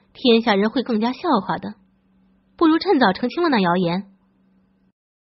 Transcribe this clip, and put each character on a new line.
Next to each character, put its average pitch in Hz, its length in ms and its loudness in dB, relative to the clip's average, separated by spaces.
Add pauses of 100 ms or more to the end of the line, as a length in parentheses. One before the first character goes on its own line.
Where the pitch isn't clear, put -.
(140)
天 226 280 2
下 226 140 0
人 208 160 0
会 247 100 -2
更 226 180 -4
加 233 140 -2
笑 359 160 -6 (160)
话 175 140 -4
的。 208 160 -12 (800)
不 339 100 2
如 320 120 4
趁 349 180 2
早 214 160 2
澄 247 160 -6
清 339 140 -4
了 339 60 0
那 247 100 2
谣 175 180 2
言。 180 340 -4 (1120)